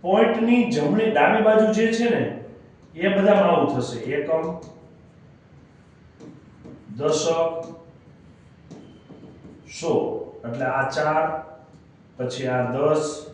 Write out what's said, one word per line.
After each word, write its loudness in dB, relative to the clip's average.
પોઇન્ટ 2
ની 4
જમણી 0
ડાબી 4
બાજુ 4
જે 2
છે 0
ને, 0
એ 0
બધામાં 4
આવું 2
થશે. -6
એકમ, -2
દશક, -2
સો. -2
એટલે -6
આ -2
ચાર, -2
પછી -6
આ 0
દસ 0